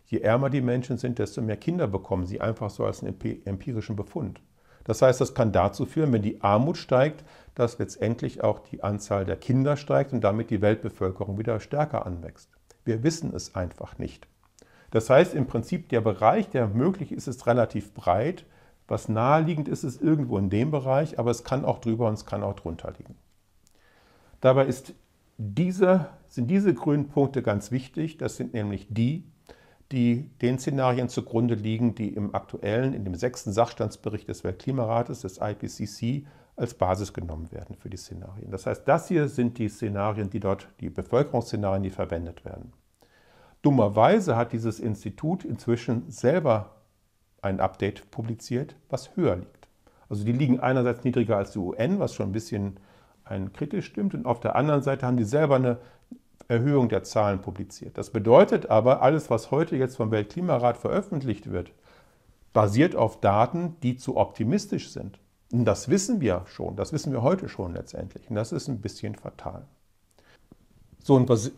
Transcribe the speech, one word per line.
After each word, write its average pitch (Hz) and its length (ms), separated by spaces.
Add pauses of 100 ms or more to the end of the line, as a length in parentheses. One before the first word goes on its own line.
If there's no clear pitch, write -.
je - 140
ärmer 127 320
die 139 100
Menschen 123 380
sind, 123 180
desto 113 240
mehr 107 160
Kinder 170 300
bekommen 92 400
sie, 101 140
einfach 107 280
so 107 160
als 104 160
einen 98 120
empi-, - 320
empirischen 104 500
Befund. 101 460 (440)
Das 117 180
heißt, 131 180
das 120 140
kann 113 160
dazu 98 340
führen, 156 280
wenn 104 100
die - 180
Armut 110 360
steigt, 139 460 (300)
dass 117 240
letztendlich 117 640
auch 107 140
die - 240
Anzahl 101 420
der 92 120
Kinder 135 420
steigt 139 360
und 113 100
damit 107 260
die 101 120
Weltbevölkerung 101 760
wieder 110 220
stärker 143 480
anwächst. 85 420 (360)
Wir 113 180
wissen 160 320
es - 180
einfach - 460
nicht. - 280 (600)
Das - 220
heißt, 170 240
im 135 100
Prinzip - 440
der 117 120
Bereich, 113 480
der 120 180
möglich 139 440
ist, - 160
ist 127 180
relativ 117 480
breit. 117 520 (420)
Was 113 220
naheliegend 151 580
ist, - 160
ist 120 180
irgendwo 139 380
in 98 100
dem 110 220
Bereich, 135 480
aber 117 100
es 117 140
kann 135 220
auch - 120
drüber 113 300
und 107 80
es - 100
kann 104 160
auch 101 140
drunter - 420
liegen. - 180 (1300)
Dabei 131 240
ist - 300 (420)
diese, 180 680 (220)
sind 120 200
diese 196 240
grünen 147 360
Punkte 135 340
ganz 104 260
wichtig. 151 480
Das 123 200
sind 123 160
nämlich 104 360
die, 120 360 (640)
die 120 380 (120)
den 127 180
Szenarien 127 500
zugrunde 117 460
liegen, 110 400
die 104 180
im 101 220
aktuellen, 117 580
in 101 120
dem 90 100
sechsten 120 360
Sachstandsbericht 107 760
des - 160
Weltklimarates, 117 800
des - 200
I 104 140
P - 120
C 107 180
C, 131 420 (280)
als - 200
Basis 92 360
genommen 82 400
werden - 240
für - 140
die - 80
Szenarien. 95 540
Das - 160
heißt, - 200
das 165 200
hier 151 220
sind 120 280
die 110 100
Szenarien, 101 640
die 104 100
dort, 98 280 (120)
die 87 120
Bevölkerungsszenarien, 110 920
die 95 80
verwendet 85 560
werden. - 260 (920)
Dummerweise 131 720
hat 117 180
dieses 113 260
Institut 120 640
inzwischen 117 680
selber 123 640 (640)
ein 95 180
Update - 520
publiziert, 117 640 (140)
was - 260
höher 123 220
liegt. - 320 (380)
Also 104 160
die 117 100
liegen 127 260
einerseits 123 440
niedriger 117 340
als 98 160
die 107 60
U 90 140
N, 175 240
was 139 160
schon 101 160
ein 92 40
bisschen 101 440 (460)
einen 98 300
kritisch 160 340
stimmt, 196 260
und 123 140
auf 120 120
der - 160
anderen 143 280
Seite 135 240
haben 123 100
die 117 60
selber 139 320
eine 123 220 (680)
Erhöhung 123 420
der 98 140
Zahlen 101 380
publiziert. - 580
Das 104 100
bedeutet 139 640
aber, 120 320
alles, 147 260
was 113 220
heute 156 240
jetzt 131 220
vom 110 120
Weltklimarat 120 680
veröffentlicht 135 720
wird, 90 200 (800)
basiert 113 420
auf 104 240
Daten, 123 640
die 123 140
zu - 200
optimistisch 131 720
sind. - 300 (320)
Und 117 140
das 107 240
wissen 196 320
wir 92 260
schon, - 280
das 101 160
wissen 147 220
wir 120 80
heute 180 280
schon 87 240
letztendlich. - 560
Und 113 60
das 110 160
ist 156 160
ein 117 140
bisschen - 320
fatal. - 540 (1300)
So, - 180
und 127 140
was, 117 280